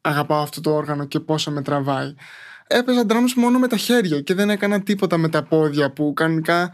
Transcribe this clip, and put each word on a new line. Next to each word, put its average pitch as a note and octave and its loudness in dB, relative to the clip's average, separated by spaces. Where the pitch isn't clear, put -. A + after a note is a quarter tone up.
αγαπάω D3+ 0
αυτό D3 -8
το D3+ 0
όργανο D3 -4
και D3 -4
πόσο D#3 -4
με D3 -6
τραβάει. C#3 -4
Έπαιζα B3 2
drums A#3+ 2
μόνο A#3+ 4
με B3+ 2
τα A#3+ 0
χέρια F#3+ 0
και D#3+ -4
δεν G#3 2
έκανα G3+ 0
τίποτα G3 0
με D#3+ 2
τα D#3 0
πόδια, D3+ 2
που D3 -2
κανονικά E3 0